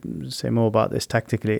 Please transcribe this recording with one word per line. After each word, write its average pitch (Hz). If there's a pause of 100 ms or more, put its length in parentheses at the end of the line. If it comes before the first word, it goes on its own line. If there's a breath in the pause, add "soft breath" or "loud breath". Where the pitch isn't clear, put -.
(300)
say 127
more 117
about 110
this -
tactically, 110